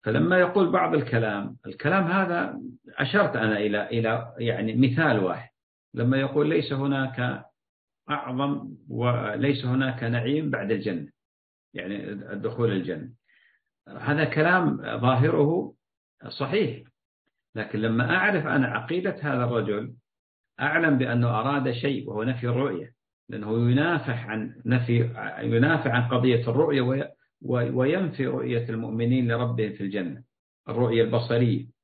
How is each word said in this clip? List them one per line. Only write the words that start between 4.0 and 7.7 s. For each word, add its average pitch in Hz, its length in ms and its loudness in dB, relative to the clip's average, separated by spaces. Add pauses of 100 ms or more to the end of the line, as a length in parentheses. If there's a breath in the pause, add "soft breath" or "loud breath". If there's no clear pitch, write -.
يعني 113 380 -2
مثال 127 440 4
واحد، 90 300 -2 (440)
لما 123 240 2
يقول: 139 320 2
"ليس 156 240 0
هناك 135 720 -2 (640)